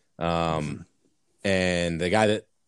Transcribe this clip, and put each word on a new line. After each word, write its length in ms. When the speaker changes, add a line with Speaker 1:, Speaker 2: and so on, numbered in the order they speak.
Speaker 1:
Um, 120
Speaker 2:
Mm-hmm. 520
Speaker 1:
and 560
the 100
guy 180
that 200